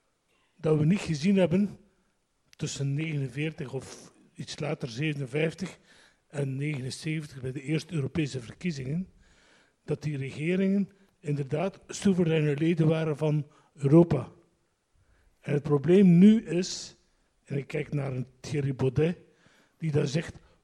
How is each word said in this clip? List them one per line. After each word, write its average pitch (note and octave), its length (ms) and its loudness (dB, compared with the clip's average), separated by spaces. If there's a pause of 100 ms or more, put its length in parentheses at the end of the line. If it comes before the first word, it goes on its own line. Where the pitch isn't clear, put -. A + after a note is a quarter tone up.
(560)
Dat D#3 220 0
we D3+ 80 2
niet F#3 140 2
gezien D#3+ 380 0
hebben F#3 400 2 (720)
tussen C#3 440 -6
negenenveertig D3 800 -6
of - 400 -14 (200)
iets - 260 -12
later D3 300 -6
zevenenvijftig D3 920 -6 (480)
en C#3 280 -6
negenenzeventig C#3+ 840 -8
bij B2+ 100 -8
de C#3 100 -10
eerste D3 320 -4
Europese C#3 480 -4
verkiezingen, C#3+ 680 -8 (760)
dat D3+ 180 -6
die D3 160 -6
regeringen F#3 720 -2 (300)
inderdaad D3 680 -4
soevereine D#3+ 720 2
leden D#3+ 300 2
waren D#3 300 0
van D3+ 300 0 (260)
Europa. C#3+ 560 4 (1080)
En C#3+ 140 -4
het C#3+ 100 0
probleem E3 540 6
nu G#3+ 280 8
is, - 520 -6 (460)
en C#3 140 -6
ik C3+ 100 -8
kijk D3 260 -8
naar C3+ 180 -4
een B2+ 160 -6 (120)
Thierry C#3+ 360 -4
Baudet, C3+ 420 0 (600)
die D#3+ 140 -4
daar D3 160 0
zegt, D3+ 280 -4 (280)